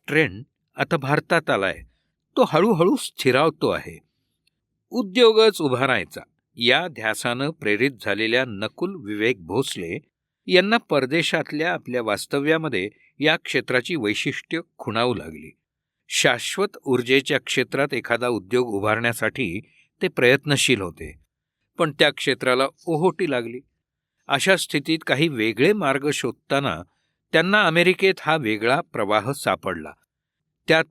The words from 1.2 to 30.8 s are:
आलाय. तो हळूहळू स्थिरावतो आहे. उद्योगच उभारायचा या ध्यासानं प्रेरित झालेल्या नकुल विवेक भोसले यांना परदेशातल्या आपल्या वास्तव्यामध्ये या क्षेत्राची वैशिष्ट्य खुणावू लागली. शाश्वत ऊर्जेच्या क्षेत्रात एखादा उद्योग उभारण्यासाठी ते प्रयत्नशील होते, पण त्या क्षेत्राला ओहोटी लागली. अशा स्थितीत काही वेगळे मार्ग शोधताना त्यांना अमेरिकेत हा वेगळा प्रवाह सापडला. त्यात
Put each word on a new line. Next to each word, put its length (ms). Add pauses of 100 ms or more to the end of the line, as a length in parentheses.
आलाय. 320 (560)
तो 120
हळूहळू 460
स्थिरावतो 720
आहे. 280 (960)
उद्योगच 680
उभारायचा 600 (360)
या 300
ध्यासानं 600
प्रेरित 420 (100)
झालेल्या 460
नकुल 480 (100)
विवेक 400
भोसले 520 (500)
यांना 300
परदेशातल्या 960
आपल्या 280
वास्तव्यामध्ये 880 (300)
या 160
क्षेत्राची 600
वैशिष्ट्य 640 (160)
खुणावू 380
लागली. 360 (580)
शाश्वत 760
ऊर्जेच्या 560
क्षेत्रात 520
एखादा 340
उद्योग 400
उभारण्यासाठी 920 (420)
ते 60
प्रयत्नशील 760
होते, 320 (640)
पण 120
त्या 180
क्षेत्राला 580 (180)
ओहोटी 460
लागली. 280 (680)
अशा 260
स्थितीत 520
काही 200
वेगळे 460
मार्ग 360
शोधताना 720 (520)
त्यांना 280
अमेरिकेत 580
हा 160
वेगळा 460
प्रवाह 500
सापडला. 600 (760)
त्यात 240